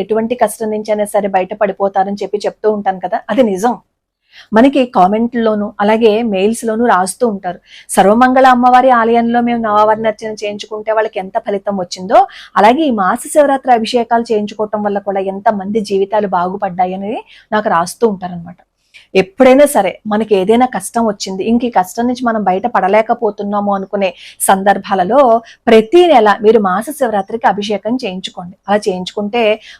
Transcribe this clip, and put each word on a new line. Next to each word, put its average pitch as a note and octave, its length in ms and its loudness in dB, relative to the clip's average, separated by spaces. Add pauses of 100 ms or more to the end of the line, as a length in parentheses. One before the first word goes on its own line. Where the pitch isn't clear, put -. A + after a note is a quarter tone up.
ఎటువంటి A3 320 -2
కష్టం A3 360 -2
నుంచైనా G#3+ 340 -4
సరే G3+ 240 -2
బయటపడిపోతారని G3 920 -2
చెప్పి G#3 160 -4
చెప్తూ G#3+ 340 -4
ఉంటాను F#3+ 320 -4
కదా, F3+ 160 -6 (100)
అది A3+ 120 2
నిజం. G#3+ 320 0 (800)
మనకి C4 340 4
కామెంట్‌లోను A3 800 0 (140)
అలాగే A3 420 2
మెయిల్స్‌లోను A3 600 -2
రాస్తూ F#3+ 440 0
ఉంటారు, F#3+ 300 -8 (300)
"సర్వమంగళ B3+ 580 4
అమ్మవారి B3+ 440 4
ఆలయంలో A#3 500 2
మేము A#3+ 220 -2
నవావరణ G#3+ 440 2
అర్చన G#3+ 260 -6
చేయించుకుంటే G#3+ 600 -8
వాళ్ళకి A3 260 -2
ఎంత F#3+ 200 -6
ఫలితం G3+ 380 -6
వచ్చిందో, G3 500 0 (300)
అలాగే A#3 260 2
ఈ D4 80 0
మాస G#3 280 0 (140)
శివరాత్రి C4+ 400 2
అభిషేకాలు A#3 600 0
చేయించుకోవటం G#3 500 -4
వల్ల G#3 160 -2
కూడా G3 220 -4
ఎంతమంది G3 600 -2
జీవితాలు G3+ 460 -2
బాగుపడ్డాయని" F#3+ 960 -4 (300)
నాకు G#3+ 160 -2
రాస్తూ F3 400 0
ఉంటారనమాట. F3 480 -10 (580)
ఎప్పుడైనా C4 520 4
సరే G3+ 400 -2
మనకి G#3+ 300 0
ఏదైనా A3 300 2
కష్టం A#3 400 -4
వచ్చింది, G3 380 -6
ఇంక A#3 200 0
ఈ A#3+ 60 -2
కష్టం A#3 360 -2
నుంచి B3 180 -4
మనం A3 200 -2
బయటపడలేకపోతున్నాము G3+ 1300 -2
అనుకునే G3 400 -4 (260)
సందర్భాలలో G3+ 1000 2 (240)
ప్రతి A3+ 400 6
నెల G#3+ 360 4
మీరు A3 160 6
మాస G3 320 -2
శివరాత్రికి A3+ 560 -2
అభిషేకం G#3+ 500 -2
చేయించుకోండి. F#3 600 -10 (120)
అలా G3+ 80 2
చేయించుకుంటే G#3 840 -2 (200)